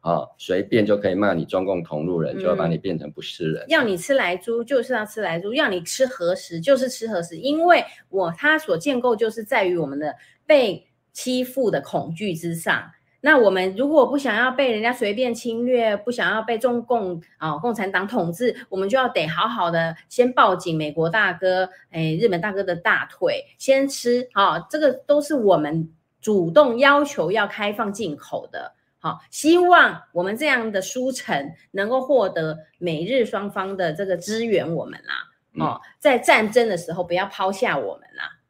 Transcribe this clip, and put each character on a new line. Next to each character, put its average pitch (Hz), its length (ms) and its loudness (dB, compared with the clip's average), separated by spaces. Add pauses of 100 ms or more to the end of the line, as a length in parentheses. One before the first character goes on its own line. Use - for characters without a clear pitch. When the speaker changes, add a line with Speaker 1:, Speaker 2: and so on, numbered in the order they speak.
Speaker 1:
啊， 80 260 -2 (100)
随 92 240 -2
便 104 240 2
就 101 120 4
可 101 120 0
以 90 60 -2
骂 101 180 2
你 82 120 -2
中 95 200 -2
共 92 160 -2
同 78 240 -6
路 87 140 -2
人， 71 180 -2
Speaker 2:
嗯。 - 20 -6
Speaker 1:
就 92 80 -2
要 87 80 2
把 82 120 0
你 82 100 0
变 85 220 -6
成 76 120 -12
不 80 100 -16
是 80 300 -6
人。 - 180 -6
Speaker 2:
要 302 140 4
你 196 140 -2
吃 220 160 -2
来 190 220 2
猪， 233 280 -4
就 240 200 0
是 247 100 -4
要 214 120 -2
吃 214 160 -10
来 170 180 -2
猪， 202 140 -6
要 285 160 2
你 180 120 -4
吃 254 240 -2
核 180 300 -2
食， 170 240 -10
就 262 160 4
是 254 140 0
吃 226 180 -8
核 196 160 -4
食， 165 140 -12
因 294 260 0
为 330 200 6 (260)
我， 180 280 -2
他 311 220 2
所 190 180 -2
建 254 220 0
构 240 160 2
就 220 140 0
是 220 140 -8
在 214 220 0
于 180 120 0
我 160 80 -2
们 139 120 -8
的 147 160 -6 (320)
被 247 400 2 (260)
欺 254 320 -2
负 247 280 -2
的 151 100 -2
恐 - 320 -6
惧 196 200 -6
之 165 220 -6
上。 160 360 -4 (300)
那 294 180 2
我 208 100 6
们 190 260 -2
如 269 140 -2
果 294 160 4
不 262 140 -2
想 240 160 -2
要 247 160 0
被 254 200 -2
人 214 120 -4
家 240 100 0
随 214 180 -2
便 240 220 -2
侵 233 320 -6
略， 226 320 0
不 220 140 -6
想 190 200 -2
要 220 120 -2
被 226 160 -4
中 240 240 0
共， 175 360 -2 (200)
呃， 156 180 -4
共 - 160 -2
产 196 180 -4
党 190 160 -2
统 190 240 -2
治， 226 240 -2 (140)
我 190 80 -6
们 196 100 -2
就 214 80 0
要 254 140 2
得 180 160 0
好 165 220 -2
好 196 240 -2
的 165 240 -2 (140)
先 247 220 4
抱 226 240 6
紧 165 220 -2
美 151 140 -2
国 160 180 0
大 196 240 2
哥、 185 340 0 (220)
哎， 160 320 -2
日 233 60 4
本 175 120 2
大 208 120 -2
哥 196 120 -2
的 180 120 -2
大 170 340 0
腿， 135 340 -2 (140)
先 269 300 2
吃， 247 480 -2
哦， 175 340 2
这 311 80 -4
个 294 160 4 (140)
都 294 120 4
是 294 140 -4
我 202 240 6
们 160 320 -2 (320)
主 180 300 0
动 240 260 6
要 285 260 6
求 180 280 -2
要 208 160 2
开 208 260 -4
放 208 180 -4
进 196 240 -6
口 - 360 -10
的。 - 220 -12 (260)
好， 151 200 -8 (120)
希 320 260 4
望 320 460 6 (100)
我 170 80 0
们 196 160 -2
这 302 80 -2
样 233 260 0
的 196 80 0
书 254 320 -4
城 160 400 -4 (200)
能 196 180 -4
够 262 100 2
获 254 300 2
得 160 300 -4 (180)
美 165 280 -4
日 240 200 2
双 202 240 -6
方 196 260 -6
的 175 160 -2
这 190 140 -6
个 185 100 -2
支 220 300 -4
援 170 300 0
我 139 100 -4
们 123 80 -14 (100)
啦， - 100 -10 (400)
Speaker 1:
嗯。 160 120 -2
Speaker 2:
哦， 131 160 -4 (160)
在 262 220 2
战 226 320 4
争 233 180 2
的 185 80 -2
时 170 160 -8
候 180 100 -4
不 175 120 -4
要 190 100 0
抛 196 260 -4
下 196 240 -2
我 104 200 -4
们 - 80 -20 (120)
啦。 76 240 -14 (100)